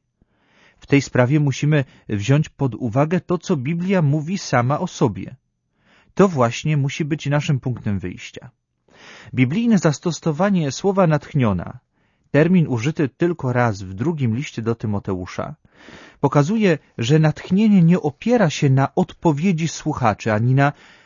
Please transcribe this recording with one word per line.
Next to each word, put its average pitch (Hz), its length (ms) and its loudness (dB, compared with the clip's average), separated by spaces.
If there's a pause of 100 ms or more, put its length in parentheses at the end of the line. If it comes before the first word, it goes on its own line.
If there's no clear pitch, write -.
(800)
W - 80 -12
tej 139 160 4
sprawie 127 380 2
musimy 147 440 0 (240)
wziąć 120 400 0
pod 131 260 -4
uwagę 143 460 -2
to, 175 180 -4
co 175 180 -2
Biblia 170 460 -2
mówi 151 360 0
sama 127 420 -2
o 180 60 -4
sobie. 101 500 -4 (800)
To 196 140 4
właśnie 147 480 -2
musi 143 280 -2
być 147 220 -6
naszym 143 340 0
punktem 110 380 -4
wyjścia. - 520 -12 (840)
Biblijne 185 440 2
zastosowanie 165 920 0
słowa 190 340 0
natchniona, 127 720 0 (520)
termin 160 380 4
użyty 127 400 -2
tylko 165 440 -2
raz 117 300 0
w 92 120 -12
drugim 127 420 -2
liście 127 260 -8
do 113 120 -2
Tymoteusza, 101 800 -6 (640)
pokazuje, 160 580 2 (200)
że 131 200 2
natchnienie 185 640 4
nie 170 180 6
opiera 208 500 0
się 143 200 0
na 135 240 2
odpowiedzi 165 760 0
słuchaczy 117 640 -2
ani 117 220 2
na 143 180 2 (320)